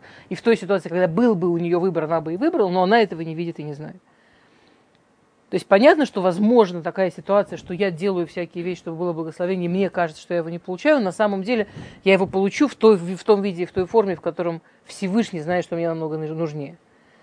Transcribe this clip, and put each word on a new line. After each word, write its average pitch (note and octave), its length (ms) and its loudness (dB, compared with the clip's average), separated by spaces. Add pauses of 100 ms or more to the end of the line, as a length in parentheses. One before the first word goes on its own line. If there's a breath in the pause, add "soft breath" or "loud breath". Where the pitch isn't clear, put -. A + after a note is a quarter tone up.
(300 loud breath)
И F#3+ 60 -8
в - 80 -10
той A3+ 120 4
ситуации, F#3+ 340 -2
когда F3+ 180 2
был A3 260 4
бы F3 160 0
у E3+ 80 0
неё E3+ 220 0
выбор, E3+ 240 0
она D#3+ 180 0
бы D#3+ 140 -6
и - 20 -4
выбрала, C4+ 320 2
но F#3 140 2
она G#3+ 180 4
этого F3+ 200 -2
не D#3+ 120 -8
видит E3+ 260 -6
и D3+ 40 -8
не D3 100 -8
знает. D#3 260 -14 (1500 soft breath)
То - 60 -4
есть F3+ 100 -4
понятно, C#4 400 6
что G3+ 160 -6
возможна F#3 600 2
такая F3 260 -2
ситуация, G3 480 -2
что - 160 -10
я F#3+ 160 -2
делаю F3 380 -2
всякие F3 360 -8
вещи, F3 180 -8
чтобы E3 160 -10
было F3 160 -4
благословение, F3 520 -4
и F3 40 -2
мне F#3 200 0
кажется, E3 320 -4
что - 140 -6
я F3 40 0
его E3 100 -4
не E3+ 100 -8
получаю. C4+ 420 0
На F#3+ 100 0
самом G3+ 300 0
деле G#3+ 260 0 (360 loud breath)
я F#3+ 100 6
его F#3 140 2
получу G3 400 0
в - 80 -6
той, A3 220 6
в E3+ 260 -6
том G#3 180 4
виде F3+ 220 -4
и - 20 -6
в E3+ 60 -10
той F#3 160 -2
форме, G3 280 2
в D#3 60 -12
котором E3+ 400 -4 (240 soft breath)
Всевышний F#3+ 540 -2
знает, E3 260 -2
что - 100 -8
мне E3 120 -2
намного D#3+ 300 -4
нуж-, D#3 180 -6
нужнее. D3+ 420 -8 (460 soft breath)